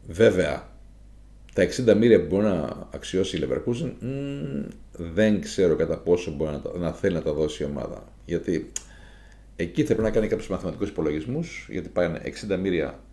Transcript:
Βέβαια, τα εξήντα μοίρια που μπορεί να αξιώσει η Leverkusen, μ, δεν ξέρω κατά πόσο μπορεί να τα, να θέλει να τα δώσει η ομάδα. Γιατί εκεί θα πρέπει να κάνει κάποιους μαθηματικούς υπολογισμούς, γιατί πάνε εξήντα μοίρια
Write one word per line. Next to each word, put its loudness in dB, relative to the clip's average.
Βέβαια, 4
τα 4
εξήντα 4
μοίρια 8
που -2
μπορεί 2
να -2
αξιώσει -2
η -2
Leverkusen, -2
μ, -8
δεν 2
ξέρω 2
κατά 0
πόσο 2
μπορεί -2
να -6
τα, -8
να -2
θέλει 0
να -2
τα -2
δώσει -2
η -2
ομάδα. -8
Γιατί -2
εκεί -2
θα 4
πρέπει 2
να 2
κάνει 2
κάποιους -2
μαθηματικούς -4
υπολογισμούς, -4
γιατί -8
πάνε 0
εξήντα -4
μοίρια -2